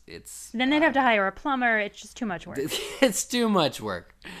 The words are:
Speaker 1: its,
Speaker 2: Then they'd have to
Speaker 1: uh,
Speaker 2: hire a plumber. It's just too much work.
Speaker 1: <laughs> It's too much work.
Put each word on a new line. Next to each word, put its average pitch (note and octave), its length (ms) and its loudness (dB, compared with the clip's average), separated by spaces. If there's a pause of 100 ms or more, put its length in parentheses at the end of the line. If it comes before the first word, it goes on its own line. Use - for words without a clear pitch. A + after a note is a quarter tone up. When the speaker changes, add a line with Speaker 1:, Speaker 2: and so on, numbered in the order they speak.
Speaker 1:
its, - 460 -16
Speaker 2:
Then B3+ 160 0
they'd D4+ 140 4
have D4+ 100 4
to C4+ 80 2
Speaker 1:
uh, - 0 -
Speaker 2:
hire A3+ 260 4
a G3 40 -2
plumber. B3 480 0
It's G#3 220 -4
just - 160 -20
too A#3+ 80 -6
much F3+ 200 -6
work. D3 260 -6
Speaker 1:
<laughs> - 300 -6
It's A#3+ 240 4
too A#3+ 240 2
much E3 320 2
work. F#2+ 340 -8 (240)